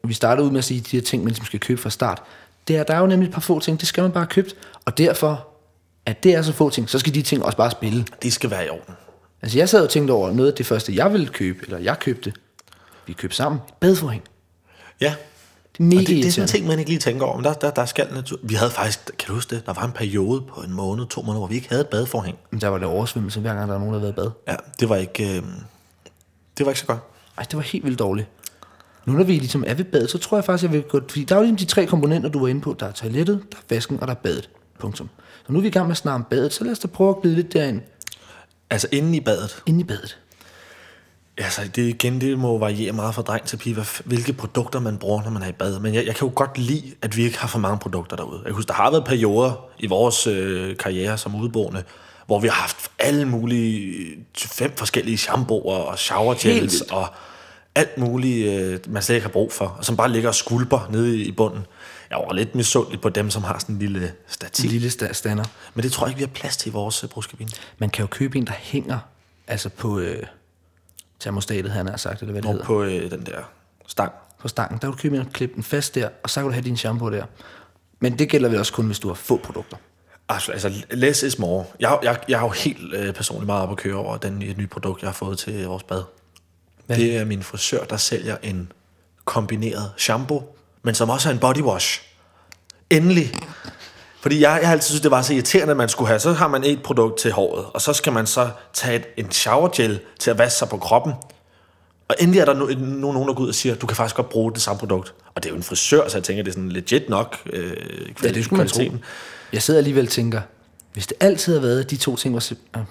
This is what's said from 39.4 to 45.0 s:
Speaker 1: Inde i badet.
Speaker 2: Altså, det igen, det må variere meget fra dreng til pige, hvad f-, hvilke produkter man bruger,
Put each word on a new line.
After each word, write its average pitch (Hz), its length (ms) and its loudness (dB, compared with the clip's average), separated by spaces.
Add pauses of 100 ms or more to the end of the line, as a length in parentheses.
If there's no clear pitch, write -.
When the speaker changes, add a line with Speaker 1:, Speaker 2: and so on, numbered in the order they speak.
Speaker 1:
Inde 165 140 4
i 175 40 0
badet. 107 340 -8 (1200)
Speaker 2:
Altså, 98 240 -4 (140)
det 120 120 0
igen, 123 340 -2
det 135 180 0
må 120 180 2
variere 104 340 -2
meget 110 240 -4
fra 120 60 -4
dreng 107 240 -4
til 123 120 -6
pige, 120 160 -4
hvad 107 100 -4
f-, - 220 -8
hvilke 120 280 -2
produkter 123 460 -4
man 107 180 -4
bruger, 104 260 -2